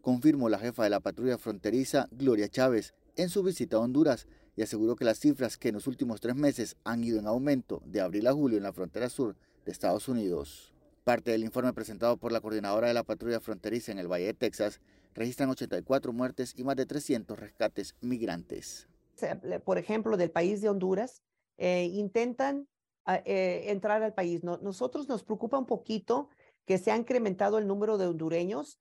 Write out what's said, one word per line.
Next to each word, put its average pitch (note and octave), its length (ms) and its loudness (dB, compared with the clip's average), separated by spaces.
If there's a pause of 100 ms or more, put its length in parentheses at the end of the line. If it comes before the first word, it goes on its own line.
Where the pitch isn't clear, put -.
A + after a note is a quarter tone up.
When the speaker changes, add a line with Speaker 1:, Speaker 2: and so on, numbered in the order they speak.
Speaker 1:
confirmó B2+ 480 4
la G2+ 120 2
jefa A#2 240 0
de G#2 60 6
la G2+ 100 4
patrulla A2+ 380 0
fronteriza, A#2 720 0
Gloria A#2 360 4
Chávez, B2+ 460 2 (220)
en F3+ 140 0
su G3 120 0
visita E3 340 0
a A2 40 6
Honduras, B2+ 480 2 (260)
y G#2+ 80 -2
aseguró A2 320 2
que B2+ 100 -2
las A2+ 140 4
cifras C3 380 2
que B2 140 0
en G#2+ 40 -2
los G#2 140 -4
últimos A#2+ 320 -2
tres B2 160 -2
meses C#3 480 0
han A#2 180 -2
ido A#2 160 0
en G#2 80 -4
aumento B2+ 580 0
de F#2 160 -2
abril G2 280 0
a C3 40 4
julio C#3 240 4
en G2 60 2
la G2 100 -4
frontera F#2 360 -4
sur A#2+ 260 -4 (300)
de - 80 -8
Estados G2 340 0
Unidos. F#2+ 680 -4 (300)
Parte A#2+ 300 2
del A2 100 2
informe B2 300 0
presentado A2+ 440 0
por A#2 140 -4
la A2+ 100 0
coordinadora G#2+ 460 0
de A#2+ 80 4
la A#2 80 2
patrulla A2+ 380 -2
fronteriza A2 500 -6
en G2 80 -6
el F2+ 80 -6
Valle F2+ 200 0
de A2 80 -2
Texas G#2+ 460 -2 (340)
registran B2+ 360 -2
ochenta B2+ 260 -4
y F2+ 60 -4
cuatro C3+ 300 0
muertes B2+ 440 -4
y B2+ 60 -8
más C3+ 140 0
de B2+ 100 0
trescientos B2+ 540 -4
rescates G#2 600 -4
migrantes. A2 840 -6 (300)
Speaker 2:
Se, F#3 180 -4 (300)
por F#3 140 0
ejemplo, G#3+ 380 -2
del F3 140 2
país F#3 300 0
de G#3+ 80 0
Honduras, G3 540 -2 (340)
eh, F3+ 360 0
intentan, A#3+ 760 -2 (360)
ah, F3+ 200 0
eh, F#3 440 0
entrar G#3 340 0
al A3 120 -2
país. F3 280 -2
No-, F3 160 -4
nosotros B3+ 500 -6
nos A#3 160 -4
preocupa A3 340 -2
un C4 80 -2
poquito A#3 640 -2 (340)
que F#3+ 140 2
se F#3 120 0
ha G#3+ 60 4
incrementado A3 640 2
el G#3+ 80 0
número G3+ 320 0
de F#3+ 80 2
hondureños F3 760 -2